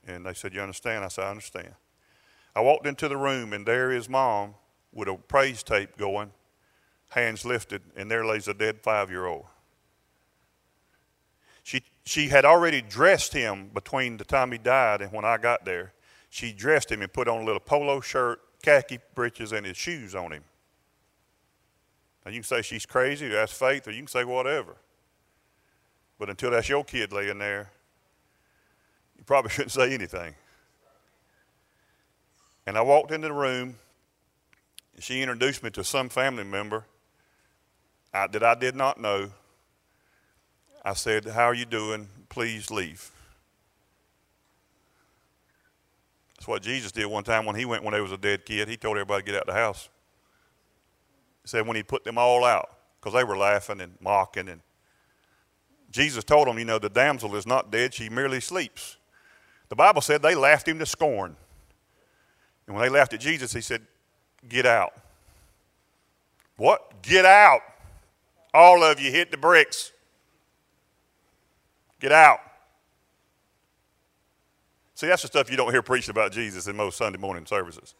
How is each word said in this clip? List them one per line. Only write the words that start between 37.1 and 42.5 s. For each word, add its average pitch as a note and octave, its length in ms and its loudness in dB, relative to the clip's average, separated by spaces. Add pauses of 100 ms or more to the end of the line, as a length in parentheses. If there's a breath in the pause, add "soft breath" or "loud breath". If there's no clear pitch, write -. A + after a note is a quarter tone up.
I, G2 140 -4
that G#2 140 -6
I A#2 120 4
did B2+ 200 -4
not C3+ 240 -4
know. G2+ 340 -6 (1500)
I G2 100 -4
said, G#2+ 320 -2
"How A2+ 180 0
are A#2+ 100 2
you A#2+ 120 -6
doing? G#2+ 420 -8 (200)
Please A2+ 420 -8